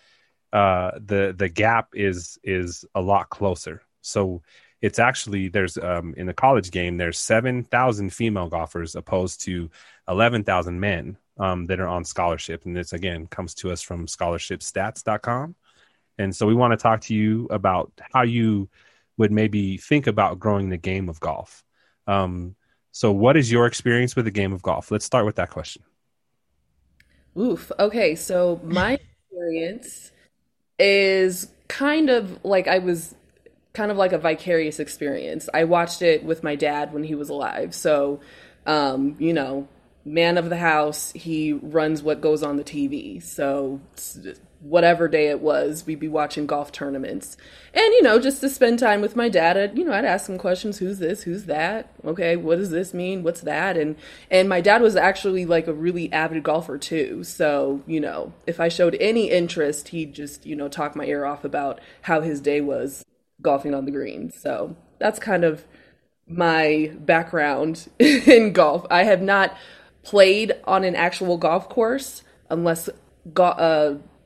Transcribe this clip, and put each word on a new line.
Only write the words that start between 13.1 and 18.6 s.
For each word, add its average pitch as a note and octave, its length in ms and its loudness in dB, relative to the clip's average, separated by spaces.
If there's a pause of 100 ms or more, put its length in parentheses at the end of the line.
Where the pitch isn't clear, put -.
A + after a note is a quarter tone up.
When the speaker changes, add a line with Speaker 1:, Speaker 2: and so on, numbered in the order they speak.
Speaker 1:
comes F2 300 -12
to F#2 160 -8
us E2+ 100 -8
from E2+ 240 -10
scholarship F2 540 -6
stats - 420 -8
dot G#2+ 200 -4
com. C3 340 -6 (600)
And G2 200 -4
so A2 100 0
we A2 80 4
wanna A#2+ 220 4
talk A2+ 260 2
to - 120 -6
you G#2+ 360 0
about F#2+ 400 -2 (220)
how C3 100 4
you A2+ 460 0 (480)